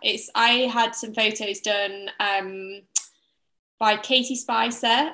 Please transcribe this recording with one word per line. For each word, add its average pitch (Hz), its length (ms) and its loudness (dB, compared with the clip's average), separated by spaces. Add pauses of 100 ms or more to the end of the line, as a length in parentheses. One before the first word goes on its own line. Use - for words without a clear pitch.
it's, - 320 -2
I 233 160 6 (240)
had 233 220 2
some 220 180 -6
photos 214 460 -2
done, 202 500 -4 (100)
um, 196 600 -4 (1000)
by 214 180 4
Katie 254 380 0
Spicer, 240 800 0